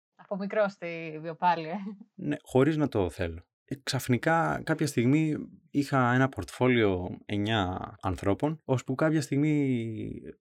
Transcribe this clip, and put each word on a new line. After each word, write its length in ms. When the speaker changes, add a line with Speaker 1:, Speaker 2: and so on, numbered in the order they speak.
Speaker 1:
Από 200
μικρό 340
στη 520
βιοπάλη, 460
ε. 80
Speaker 2:
Ναι, 260
χωρίς 360
να 100
το 220
θέλω. 340
Ε, 120
ξαφνικά 800
κάποια 240
στιγμή 480
είχα 440
ένα 160
πορτφόλιο 960
εννιά 760
ανθρώπων, 600
ώσπου 320
κάποια 260
στιγμή 1000